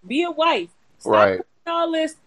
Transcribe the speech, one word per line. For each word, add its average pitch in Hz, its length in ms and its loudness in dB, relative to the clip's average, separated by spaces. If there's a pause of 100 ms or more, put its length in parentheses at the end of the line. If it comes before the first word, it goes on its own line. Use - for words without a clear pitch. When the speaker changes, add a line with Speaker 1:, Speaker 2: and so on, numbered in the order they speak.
Speaker 1:
Be 262 160 -4
a 349 80 -4
wife. 302 380 -2 (300)
Stop - 140 -4
Speaker 2:
Right. 101 260 4
Speaker 1:
putting - 80 -10 (320)
all 339 140 -2
this 320 240 -4 (100)